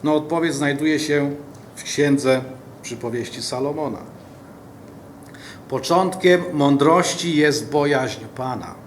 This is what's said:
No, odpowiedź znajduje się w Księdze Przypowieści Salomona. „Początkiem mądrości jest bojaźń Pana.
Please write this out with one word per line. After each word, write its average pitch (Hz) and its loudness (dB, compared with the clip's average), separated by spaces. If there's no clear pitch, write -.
No, 151 2
odpowiedź 160 0
znajduje 147 0
się 143 0
w - -16
Księdze 131 2
Przypowieści 117 -8
Salomona. 139 -4
„Początkiem 180 2
mądrości 151 4
jest 147 2
bojaźń 143 0
Pana. 127 -8